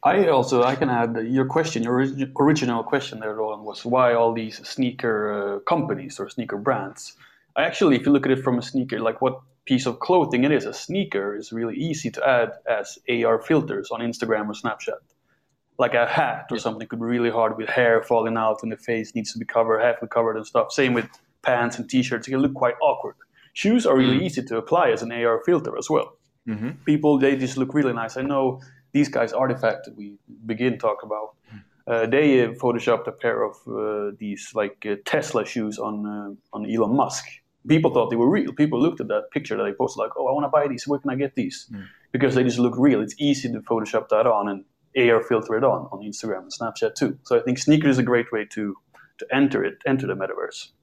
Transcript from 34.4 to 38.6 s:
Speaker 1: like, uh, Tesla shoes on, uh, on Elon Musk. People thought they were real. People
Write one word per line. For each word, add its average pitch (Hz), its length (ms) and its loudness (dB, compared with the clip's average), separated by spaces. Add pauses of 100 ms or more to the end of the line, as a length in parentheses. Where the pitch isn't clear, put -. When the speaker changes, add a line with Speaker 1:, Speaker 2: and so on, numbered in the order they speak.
Speaker 1:
like, 104 320 -4
uh, 104 100 -2 (100)
Tesla 120 400 -2
shoes 110 340 -6
on, 107 260 -4
uh, 104 260 -8 (200)
on 107 180 -8
Elon 113 280 2
Musk. 123 280 -2 (400)
People 160 280 4
thought 113 160 2
they 120 80 0
were 120 120 6
real. 180 220 2
People 151 340 0